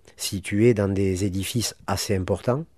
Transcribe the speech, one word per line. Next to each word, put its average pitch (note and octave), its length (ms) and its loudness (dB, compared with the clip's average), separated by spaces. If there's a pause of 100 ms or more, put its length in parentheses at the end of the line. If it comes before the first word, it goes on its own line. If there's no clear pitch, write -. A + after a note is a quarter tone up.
(160)
situés G#2 580 2
dans G2+ 180 2
des F#2+ 320 0
édifices G2 520 -4 (100)
assez G2 280 -2
importants. G2+ 500 0 (140)